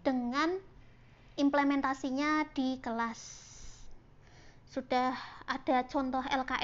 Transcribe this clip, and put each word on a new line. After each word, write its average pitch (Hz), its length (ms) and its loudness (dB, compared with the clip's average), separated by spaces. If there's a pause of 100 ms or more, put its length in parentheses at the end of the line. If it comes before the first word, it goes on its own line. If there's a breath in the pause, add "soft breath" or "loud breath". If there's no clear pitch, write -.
dengan 269 560 2 (800 soft breath)
implementasinya 277 1120 2
di 262 320 0
kelas. 226 560 -6 (1300 loud breath)
Sudah 254 480 0 (320 loud breath)
ada 254 400 2
contoh 262 400 0
L 262 160 0
K 262 200 -2